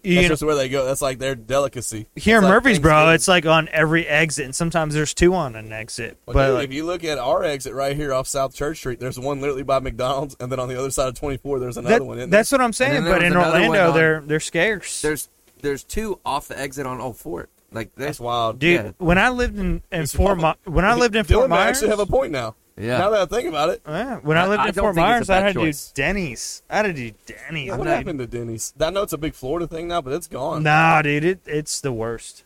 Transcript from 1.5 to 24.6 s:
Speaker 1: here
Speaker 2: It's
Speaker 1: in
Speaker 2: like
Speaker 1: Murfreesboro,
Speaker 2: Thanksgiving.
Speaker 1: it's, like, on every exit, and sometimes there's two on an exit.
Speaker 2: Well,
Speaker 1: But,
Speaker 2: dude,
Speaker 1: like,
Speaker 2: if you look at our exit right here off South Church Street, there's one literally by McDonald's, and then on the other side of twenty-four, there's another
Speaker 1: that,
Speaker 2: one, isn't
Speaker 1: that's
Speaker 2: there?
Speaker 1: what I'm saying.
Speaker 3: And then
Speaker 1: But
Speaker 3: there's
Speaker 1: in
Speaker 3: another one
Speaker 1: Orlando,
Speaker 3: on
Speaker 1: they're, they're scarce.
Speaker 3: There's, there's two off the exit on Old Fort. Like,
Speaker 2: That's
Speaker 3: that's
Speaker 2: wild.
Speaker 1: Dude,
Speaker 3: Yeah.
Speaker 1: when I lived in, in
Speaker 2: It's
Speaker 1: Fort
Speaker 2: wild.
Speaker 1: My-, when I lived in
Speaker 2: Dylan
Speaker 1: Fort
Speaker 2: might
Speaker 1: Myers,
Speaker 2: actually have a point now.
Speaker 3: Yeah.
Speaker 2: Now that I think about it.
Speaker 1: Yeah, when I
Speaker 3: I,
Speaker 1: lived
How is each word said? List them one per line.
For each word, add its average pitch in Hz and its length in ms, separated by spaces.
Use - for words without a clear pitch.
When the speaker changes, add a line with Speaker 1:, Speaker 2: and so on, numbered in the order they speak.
Speaker 1:
here 220 220
Speaker 2:
It's 202 80
Speaker 1:
in - 0
Speaker 2:
like 185 80
Speaker 1:
Murfreesboro, 196 400
Speaker 2:
Thanksgiving. 156 240
Speaker 1:
it's, - 100
like, 175 200
on 160 260
every 160 340
exit, 151 380
and 131 100
sometimes 160 400
there's 151 200
two 175 200
on 135 220
an 110 160
exit. 110 440
Speaker 2:
Well, 123 80
Speaker 1:
But, 135 120
Speaker 2:
dude, 135 80
Speaker 1:
like, 135 140
Speaker 2:
if 135 60
you 156 100
look 175 180
at 151 160
our 151 240
exit 139 320
right 139 220
here 147 180
off 131 140
South 135 260
Church 151 220
Street, 127 240
there's 127 180
one 139 220
literally 135 240
by 135 160
McDonald's, 131 580
and 123 140
then 127 80
on 127 80
the 127 100
other 135 140
side 131 160
of 123 100
twenty-four, 139 400
there's 123 180
another 226 220
Speaker 1:
that, - 60
Speaker 2:
one, 117 140
isn't 127 120
Speaker 1:
that's 214 200
Speaker 2:
there? 269 100
Speaker 1:
what 247 40
I'm 226 80
saying. 277 260
Speaker 3:
And 185 80
then 185 80
Speaker 1:
But 180 40
Speaker 3:
there's 175 140
Speaker 1:
in 180 40
Speaker 3:
another 170 160
one 170 180
Speaker 1:
Orlando, 190 180
Speaker 3:
on 151 80
Speaker 1:
they're, 160 240
they're 151 200
scarce. - 640
Speaker 3:
There's, 151 260
there's 143 220
two 208 420
off 139 220
the - 100
exit 135 300
on 127 140
Old 120 160
Fort. - 340
Like, 113 240
Speaker 2:
That's 135 100
Speaker 3:
that's 147 140
Speaker 2:
wild. 120 400
Speaker 1:
Dude, 170 240
Speaker 3:
Yeah. 98 140
Speaker 1:
when 175 200
I 233 120
lived 240 280
in, 180 320
in 165 120
Speaker 2:
It's 139 120
Speaker 1:
Fort 185 240
Speaker 2:
wild. 160 260
Speaker 1:
My-, 185 80
when 165 120
I 220 100
lived 240 220
in 220 80
Speaker 2:
Dylan - 100
Speaker 1:
Fort 240 160
Speaker 2:
might 170 140
Speaker 1:
Myers, 254 140
Speaker 2:
actually 214 120
have 214 80
a 208 80
point 262 240
now. 117 240
Speaker 3:
Yeah. 117 200
Speaker 2:
Now 196 100
that 214 140
I - 20
think 226 240
about 156 220
it. - 180
Speaker 1:
Yeah, 214 300
when 151 180
I 175 80
Speaker 3:
I, 190 40
Speaker 1:
lived 208 120